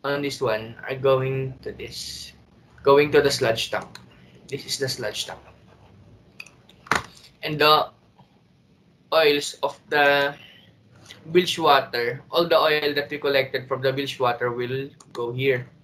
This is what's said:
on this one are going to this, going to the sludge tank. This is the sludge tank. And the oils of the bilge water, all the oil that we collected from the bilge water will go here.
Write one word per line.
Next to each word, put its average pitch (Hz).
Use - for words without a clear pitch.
on 143
this 139
one 113
are 135
going 131
to 120
this, -
going 143
to 147
the 139
sludge 117
tank. -
This -
is -
the 135
sludge 110
tank. -
And 156
the 151
oils 147
of -
the 143
bilge 175
water, 131
all 170
the 165
oil 151
that 143
we 147
collected 135
from 127
the 135
bilge 139
water 123
will 131
go 120
here. 127